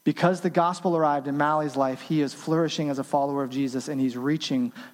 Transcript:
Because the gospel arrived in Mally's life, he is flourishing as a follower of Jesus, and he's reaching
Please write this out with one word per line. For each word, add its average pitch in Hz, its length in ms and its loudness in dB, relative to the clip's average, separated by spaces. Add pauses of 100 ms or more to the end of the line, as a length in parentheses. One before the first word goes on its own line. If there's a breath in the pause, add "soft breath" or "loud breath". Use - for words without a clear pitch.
Because 175 380 2
the 180 100 0
gospel 175 440 2
arrived 143 320 2
in 139 80 -2
Mally's 151 400 2
life, 135 260 0
he 156 200 0
is 135 140 -2
flourishing 160 560 0
as 135 80 -4
a 135 40 -2
follower 139 380 0
of 131 80 -4
Jesus, 131 380 -4
and 135 120 -4
he's 127 160 0
reaching 131 560 0 (220 loud breath)